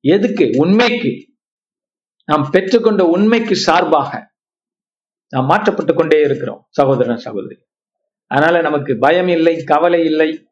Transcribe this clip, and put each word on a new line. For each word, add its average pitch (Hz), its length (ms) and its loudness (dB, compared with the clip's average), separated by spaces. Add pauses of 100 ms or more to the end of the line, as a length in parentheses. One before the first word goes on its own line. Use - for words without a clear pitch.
எதுக்கு? 180 420 0 (120)
உண்மைக்கு. 214 540 0 (1160)
நாம் 151 240 0
பெற்றுக்கொண்ட 202 480 2 (140)
உண்மைக்கு 220 400 0
சார்பாக 160 560 0 (1200)
நாம் 131 180 -2
மாற்றப்பட்டு 185 420 0
கொண்டே 156 280 2
இருக்கிறோம், 135 480 -4
சகோதரன், 120 580 0
சகோதரி. 104 300 -12 (720)
அதனால 156 300 2
நமக்கு 147 360 -2
பயம் 170 300 2
இல்லை, 165 260 2 (100)
கவலை 165 420 2
இல்லை. 156 220 0 (240)